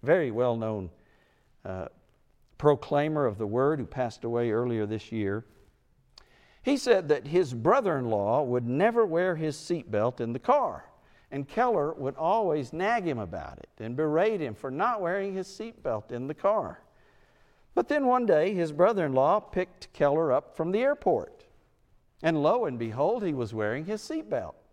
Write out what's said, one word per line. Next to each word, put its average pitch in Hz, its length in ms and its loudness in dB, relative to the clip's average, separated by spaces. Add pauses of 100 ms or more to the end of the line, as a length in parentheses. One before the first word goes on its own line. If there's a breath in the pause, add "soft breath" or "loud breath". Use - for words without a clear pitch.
very 151 260 4
well-known, 110 600 -2 (720 soft breath)
uh, 92 220 -8 (720)
proclaimer 147 680 2
of 101 120 -2
the 110 80 -4
word 135 340 0
who 113 60 -6
passed 123 360 -6
away 117 300 0
earlier 113 340 0
this 107 240 -6
year, 107 340 -4 (1200 soft breath)
he 269 140 2
said 202 320 2
that 135 180 2
his 147 280 2
brother-in-law 127 880 2
would 123 240 -2
never 220 360 2
wear 180 300 0
his 156 220 -4
seatbelt 120 640 -4
in 117 120 -4
the 123 60 -6
car, 247 460 0 (460 soft breath)
and 143 180 -8
Keller 208 460 0
would 139 220 -6
always 160 560 0
nag 196 320 -2
him 147 140 -2
about 87 400 -10
it - 100 -20 (100)
and 113 180 -8
berate 165 440 0
him 123 140 -6
for 131 160 -8
not 208 300 -2
wearing 190 340 -4
his 185 120 -6
seatbelt 156 640 -8
in 123 160 -6
the 151 80 -6
car. - 460 -2 (960 soft breath)
But 247 120 2
then 294 180 2
one 247 200 4
day, 180 280 4
his 165 180 0
brother-in-law 160 680 4
picked - 540 -6
Keller 147 400 2
up 143 240 -2
from 170 160 -2
the 208 80 2
airport, 254 640 0 (800)
and 160 180 2
lo 220 220 2
and 135 120 -4
behold, 131 460 -2
he 170 120 -2
was 117 200 -4
wearing 110 300 -2
his 208 180 -8
seatbelt. 180 520 -6 (180)